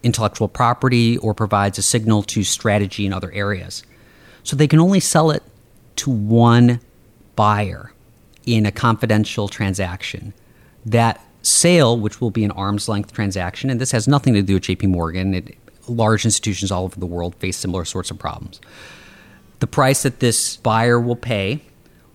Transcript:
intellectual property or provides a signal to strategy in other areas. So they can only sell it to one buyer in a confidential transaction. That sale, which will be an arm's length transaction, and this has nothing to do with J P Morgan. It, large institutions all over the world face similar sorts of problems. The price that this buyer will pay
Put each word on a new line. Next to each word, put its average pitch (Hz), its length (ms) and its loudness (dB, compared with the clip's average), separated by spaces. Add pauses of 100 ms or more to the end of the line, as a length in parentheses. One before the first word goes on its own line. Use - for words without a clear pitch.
intellectual 113 440 -2
property 120 720 2
or 107 160 -2
provides 101 460 0
a 95 40 -4
signal 110 400 2
to - 200 -4
strategy 101 640 -2
in 98 60 -2
other 92 180 -8
areas. 98 520 -6 (600)
So - 120 -4
they 147 120 4
can 156 120 6
only 185 200 4
sell 160 300 2
it - 140 -2 (540)
to - 120 -4
one 117 720 4 (560)
buyer 104 560 -2 (560)
in 110 180 2
a 101 60 0
confidential 107 760 0
transaction. 98 840 -6 (500)
That 117 400 0 (180)
sale, 156 560 4
which 107 240 -4
will 120 100 0
be 110 120 0
an 104 80 0
arm's 101 360 -4
length 104 260 -4
transaction, 98 560 -4
and 123 120 -2
this 131 100 -4
has 113 160 0
nothing 139 260 2
to 101 80 4
do 95 140 0
with 92 80 0
J 92 120 -2
P 98 120 -2
Morgan. 92 460 -2
It, - 240 -8 (300)
large 113 360 2
institutions 101 480 -2
all 92 120 -2
over 92 160 -10
the 90 60 -6
world 87 300 -6
face 95 220 -6
similar 90 280 -4
sorts - 260 -8
of 78 80 -12
problems. - 420 -12 (1000)
The - 80 -2
price 131 360 2
that 127 160 -2
this - 380 0
buyer 117 420 2
will 120 160 -2
pay 117 460 -4 (540)